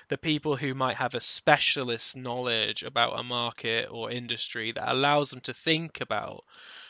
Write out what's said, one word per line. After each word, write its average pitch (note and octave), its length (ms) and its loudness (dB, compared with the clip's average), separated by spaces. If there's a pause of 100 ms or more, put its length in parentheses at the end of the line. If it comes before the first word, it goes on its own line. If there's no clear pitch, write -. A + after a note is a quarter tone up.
the C#3+ 80 -2
people D3+ 400 0
who C3 160 -2
might C3 240 0
have F3 180 0
a A#2 60 -2
specialist - 960 2
knowledge A#2+ 680 0
about A#2 340 2
a B2 60 -4
market A#2+ 680 -2
or A2+ 200 -8
industry A#2 640 -4
that A2+ 180 -2
allows C#3+ 400 4
them B2+ 100 -10
to - 120 -6
think D#3+ 480 0
about, - 440 -4 (460)